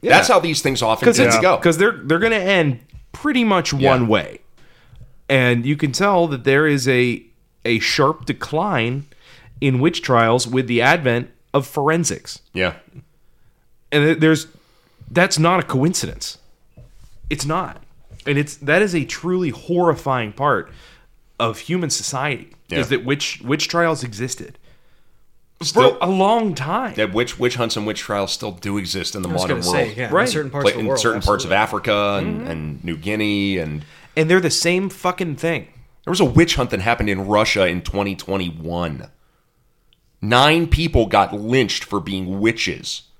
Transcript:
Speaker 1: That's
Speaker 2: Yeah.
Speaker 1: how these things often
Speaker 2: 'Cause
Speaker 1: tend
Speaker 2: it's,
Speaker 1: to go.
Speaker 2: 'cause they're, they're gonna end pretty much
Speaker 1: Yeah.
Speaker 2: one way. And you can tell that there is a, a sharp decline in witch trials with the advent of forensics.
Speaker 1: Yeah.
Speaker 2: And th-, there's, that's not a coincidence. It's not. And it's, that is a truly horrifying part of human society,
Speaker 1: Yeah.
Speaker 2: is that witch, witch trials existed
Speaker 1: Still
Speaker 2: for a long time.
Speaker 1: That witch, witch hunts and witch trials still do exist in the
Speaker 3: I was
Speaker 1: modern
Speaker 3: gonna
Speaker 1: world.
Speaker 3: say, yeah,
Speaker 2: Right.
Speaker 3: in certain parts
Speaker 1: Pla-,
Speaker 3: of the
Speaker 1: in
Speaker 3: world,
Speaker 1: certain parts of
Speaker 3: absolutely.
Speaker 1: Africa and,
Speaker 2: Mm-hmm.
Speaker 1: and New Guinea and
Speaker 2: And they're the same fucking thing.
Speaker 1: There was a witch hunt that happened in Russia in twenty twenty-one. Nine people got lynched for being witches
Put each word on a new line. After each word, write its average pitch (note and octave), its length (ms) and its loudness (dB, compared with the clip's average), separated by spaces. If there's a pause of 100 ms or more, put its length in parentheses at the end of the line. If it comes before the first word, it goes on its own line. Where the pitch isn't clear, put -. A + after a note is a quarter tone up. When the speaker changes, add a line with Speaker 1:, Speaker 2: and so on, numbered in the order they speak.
Speaker 1:
That's G3 260 6
Speaker 2:
Yeah. B3 60 6
Speaker 1:
how C4+ 60 6
these D#3+ 200 -2
things C3+ 220 0
often A2 240 2
Speaker 2:
'Cause A#2+ 100 6
Speaker 1:
tend B2 120 4
Speaker 2:
it's, A#2 80 4
Speaker 1:
to - 60 2
go. F3+ 160 4
Speaker 2:
'cause E3 200 2
they're, G#3 140 4
they're D#3+ 260 0
gonna A3+ 180 2
end F3+ 440 0 (320)
pretty C4 320 0
much G3 280 0
Speaker 1:
Yeah. C3+ 180 2
Speaker 2:
one B2 180 2
way. G#2+ 320 0 (880)
And B2 380 2
you D3 100 0
can D3 160 -2
tell F#3 360 2
that C3+ 160 -6
there C#3 220 4
is C#3 220 0
a, B2 340 2 (420)
a A#2 160 0
sharp - 460 0
decline C#3+ 800 -4 (540)
in C3 200 2
witch E3+ 220 0
trials A#2 460 4
with B2+ 200 0
the A#2 140 2
advent B2+ 480 2 (240)
of C#3 120 2
forensics. D3+ 760 -2 (120)
Speaker 1:
Yeah. F#2 220 -2 (1160)
Speaker 2:
And D3 140 4
th-, D#3+ 160 4
there's, D#3 260 4 (640)
that's F3+ 280 2
not E3+ 200 4
a E3+ 60 0
coincidence. C3 760 -4 (920)
It's D3 160 -4
not. D#3+ 380 -4 (420)
And C#3+ 140 0
it's, D3 180 -4
that D3+ 260 2
is G3 120 -2
a D#3 100 0
truly F3 460 -4
horrifying C#3 840 0
part B2+ 380 -2 (680)
of A2+ 180 -2
human E3+ 320 -4
society, C3+ 600 -6 (180)
Speaker 1:
Yeah. E2+ 100 -2
Speaker 2:
is - 120 -2
that C3 140 0
witch, C#3+ 400 -4
witch D3 220 -2
trials E3 380 0
existed A#2+ 540 -10 (1040)
Speaker 1:
Still B2+ 340 4
Speaker 2:
for D#3 80 -2
a F3 40 0
long G3 460 2
time. F3+ 400 -6
Speaker 1:
That G#2+ 180 -2
witch, A#2+ 260 -2
witch B2 180 -2
hunts A#2 200 -2
and G#2+ 100 -6
witch G#2+ 140 -6
trials G2+ 300 -4
still G#2+ 220 -8
do G2+ 260 -6
exist F#2+ 380 -6
in G2 60 -8
the F2+ 60 -6
Speaker 3:
I F2+ 40 -4
was F2+ 100 -2
Speaker 1:
modern F2+ 180 -2
Speaker 3:
gonna F3+ 120 -2
Speaker 1:
world. - 180 0
Speaker 3:
say, G#2+ 60 -12
yeah, B2 160 -6
Speaker 2:
Right. G3 140 2
Speaker 3:
in B3 60 -2
certain D3+ 200 -4
parts C#3+ 120 -6
Speaker 1:
Pla-, G#2 60 4
Speaker 3:
of - 60 -4
the A#2 40 -6
Speaker 1:
in A2 60 -4
Speaker 3:
world, B2+ 140 0
Speaker 1:
certain A2+ 220 0
parts G2 220 0
of E2+ 80 -4
Speaker 3:
absolutely. G#2+ 400 0
Speaker 1:
Africa G2+ 340 0
and, E2+ 160 -6
Speaker 2:
Mm-hmm. - 80 -10
Speaker 1:
and D2+ 340 -8
New E2+ 120 -6
Guinea G2+ 600 -2
and D2+ 260 -6 (320)
Speaker 2:
And D#3+ 140 2
they're F#3 100 4
the E3+ 100 0
same F3+ 380 0
fucking F3+ 480 -4
thing. D#3+ 320 -6 (360)
Speaker 1:
There - 60 -6
was F3+ 100 0
a F#3+ 40 6
witch D#3 320 4
hunt B2+ 140 -2
that G2 100 -2
happened G#2+ 300 0
in F#2+ 160 -2
Russia G#2 400 2
in F2 160 -2
twenty G2 340 -4
twenty-one. E2+ 920 -6 (1120)
Nine C#3+ 460 4
people D3+ 380 2
got G2 280 2
lynched A2 500 0
for G2+ 160 -4
being F#2+ 400 -6
witches - 640 -4 (180)